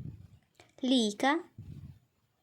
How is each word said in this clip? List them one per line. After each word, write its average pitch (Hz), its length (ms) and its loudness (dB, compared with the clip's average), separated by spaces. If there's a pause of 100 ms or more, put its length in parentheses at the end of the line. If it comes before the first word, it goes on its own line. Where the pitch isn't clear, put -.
(840)
Лійка, 254 600 2 (1000)